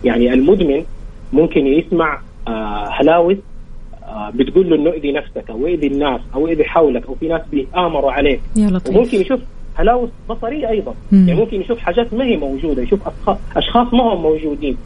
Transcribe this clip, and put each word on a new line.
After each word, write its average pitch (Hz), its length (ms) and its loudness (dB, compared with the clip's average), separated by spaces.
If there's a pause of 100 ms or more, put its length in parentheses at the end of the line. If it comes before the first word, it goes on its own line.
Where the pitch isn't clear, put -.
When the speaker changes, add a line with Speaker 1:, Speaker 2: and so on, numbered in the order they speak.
Speaker 1:
يعني 120 300 2
المدمن 147 500 4 (480)
ممكن 156 340 4
يسمع، 156 540 0 (280)
آه، - 400 -6 (120)
هلاوس، 170 360 4 (640)
آه، 107 320 -10
بتقول 165 360 2
له 160 60 6
إنه 147 140 2
"إذي 143 220 -4
نفسك"، 139 380 -6
أو 117 160 -4
"إذي 165 200 0
الناس"، 139 340 0 (140)
أو 147 140 0
"إذي 151 160 2
حولك"، 143 420 2
أو 131 80 -8
في 160 140 -4
ناس 165 120 -2 (100)
بيتآمروا 147 600 0
عليك. 139 280 0 (160)
Speaker 2:
يا 214 100 4
لطيف. 190 300 0
Speaker 1:
وممكن 233 240 4
يشوف 247 200 0 (340)
هلاوس 240 360 2 (200)
بصرية 240 380 -6
أيضًا. 220 260 -2 (180)
Speaker 2:
مم. 190 160 8
Speaker 1:
يعني 170 120 4
ممكن 208 200 0
يشوف 233 180 -2
حاجات 220 360 -2
ما 247 100 0
هي 233 120 2
موجودة، 139 460 -2
يشوف 196 260 2
أشخ-، - 480 -4
أشخاص 240 380 2
ما 233 200 4
هم 170 80 -4
موجودين 151 640 0